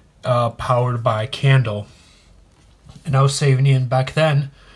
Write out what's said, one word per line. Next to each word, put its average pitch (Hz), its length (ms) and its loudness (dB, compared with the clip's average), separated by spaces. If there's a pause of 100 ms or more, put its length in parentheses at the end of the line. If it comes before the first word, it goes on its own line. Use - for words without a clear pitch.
(240)
uh, 120 260 0
powered 123 520 -2
by 113 200 -2
a 110 60 -6
candle. 117 580 0 (1200)
And 131 100 -2
I 135 60 4
was 139 120 2
saying, 135 300 2
Ian, 131 220 2
back 131 260 -2
then, 147 380 0 (260)